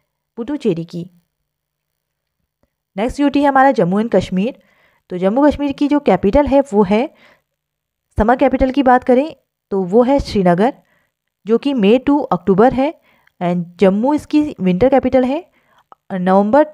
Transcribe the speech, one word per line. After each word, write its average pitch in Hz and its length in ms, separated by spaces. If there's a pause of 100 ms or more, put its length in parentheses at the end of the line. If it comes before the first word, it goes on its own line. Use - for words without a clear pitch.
(360)
पुदुचेरी 233 480
की। 175 260 (1900)
नेक्स्ट 233 240
यूटी 285 220
है 294 60
हमारा 269 220
जम्मू 196 300
एंड 233 100
कश्मीर। 190 520 (460)
तो 180 100
जम्मू 233 300
कश्मीर 277 240
की 285 160
जो 285 120
कैपिटल 208 460
है 269 140
वो 214 220
है, 208 320 (1040)
समर 233 180
कैपिटल 262 340
की 277 120
बात 247 220
करें 262 320 (340)
तो 196 120
वो 196 200
है 277 180
श्रीनगर, 196 540 (720)
जो 226 120
कि 277 160
मई 214 240
to 285 340
अक्टूबर 202 400
है। 269 280 (420)
And 175 220 (120)
जम्मू 208 380
इसकी 302 460
विंटर 185 280
कैपिटल 254 360
है, 285 260 (600)
नवंबर 196 500 (120)